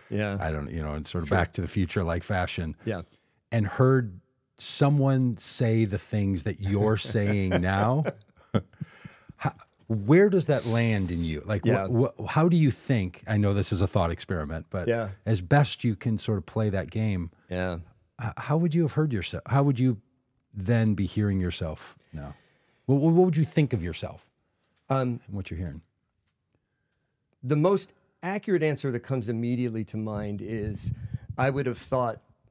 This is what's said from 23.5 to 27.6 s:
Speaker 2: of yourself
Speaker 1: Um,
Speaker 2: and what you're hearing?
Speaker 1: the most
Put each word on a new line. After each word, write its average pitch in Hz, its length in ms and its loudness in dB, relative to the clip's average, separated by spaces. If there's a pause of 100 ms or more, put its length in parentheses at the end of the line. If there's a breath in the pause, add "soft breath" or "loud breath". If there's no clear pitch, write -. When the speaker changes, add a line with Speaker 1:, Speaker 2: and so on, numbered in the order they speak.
Speaker 2:
of 95 80 -2
yourself - 440 -8 (640)
Speaker 1:
Um, 123 380 0
Speaker 2:
and 101 100 -10
what 95 140 -8
you're 82 80 -6
hearing? 80 240 -8 (1600)
Speaker 1:
the 131 140 0
most 190 380 2 (280)